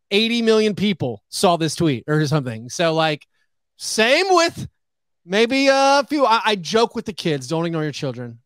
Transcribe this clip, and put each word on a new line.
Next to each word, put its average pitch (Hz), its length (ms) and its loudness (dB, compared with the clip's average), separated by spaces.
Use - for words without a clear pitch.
eighty 226 320 0
million 220 320 2
people 160 540 -2
saw 175 280 2
this 156 180 -4
tweet 143 320 -2
or 151 200 0
something. 127 420 -4
So, 165 260 -2
like, 160 320 -2
same 269 520 0
with 339 400 2
maybe 233 440 0
a 277 400 4
few. 285 160 0
I, 226 200 2
I 220 120 0
joke 190 380 -2
with 226 120 -8
the 214 60 -8
kids, 143 360 -4
"Don't 165 180 -2
ignore 165 160 -4
your 151 100 -4
children," 120 540 -8